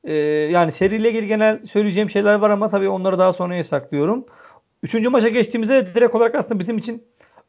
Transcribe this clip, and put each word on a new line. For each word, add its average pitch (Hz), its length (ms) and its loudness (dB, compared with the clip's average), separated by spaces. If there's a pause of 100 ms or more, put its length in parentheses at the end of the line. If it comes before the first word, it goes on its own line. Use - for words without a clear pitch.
E, 156 100 -8
yani 151 580 0
seriyle 214 380 0
ilgili 220 180 -2
genel 214 380 0
söyleyeceğim 208 440 -2
şeyler 208 260 2
var 208 140 2
ama 208 200 0
tabii 196 200 0
onları 190 300 -2
daha 185 140 4
sonraya 180 300 -4
saklıyorum. 156 640 -2 (580)
Üçüncü 226 260 -2
maça 240 200 2
geçtiğimizde 226 680 0
direkt 240 200 2
olarak 233 200 2
aslında 226 240 -2
bizim 220 180 -4
için 233 260 -10 (460)